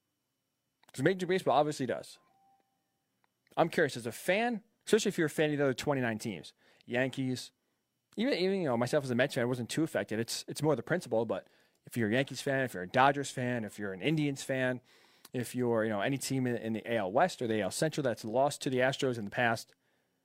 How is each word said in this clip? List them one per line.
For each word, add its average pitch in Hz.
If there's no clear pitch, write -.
'Cause 131
Major 185
League 165
Baseball 180
obviously 147
does. 95
I'm 165
curious, 143
as 117
a 117
fan, 220
especially 214
if -
you're 160
a -
fan 151
of 147
the 143
other 135
twenty-nine 127
teams, 92
Yankees, 127
even, 254
even, 190
you 160
know, 123
myself 123
as 131
a 120
Mets 131
fan, 127
I -
wasn't 123
too 151
affected. 107
It's, -
it's -
more 147
the 117
principle, 120
but 101
if -
you're 113
a 107
Yankees 135
fan, 135
if 120
you're 90
a 92
Dodgers 135
fan, 123
if 101
you're 104
an 92
Indians 143
fan, 127
if 123
you're, 117
you 113
know, 101
any 135
team 131
in, 120
in 113
the 110
A 117
L 95
West 160
or 123
the 110
A 101
L 92
Central 156
that's 117
lost 127
to 143
the 127
Astros 127
in 104
the 101
past, 117